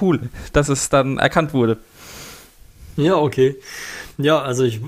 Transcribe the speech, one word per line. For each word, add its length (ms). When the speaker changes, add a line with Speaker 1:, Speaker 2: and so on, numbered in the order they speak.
Speaker 1:
cool, 180
dass 160
es 220
dann 280
erkannt 360
wurde. 240
Speaker 2:
Ja, 180
okay. 400
Ja, 240
also 240
ich, 220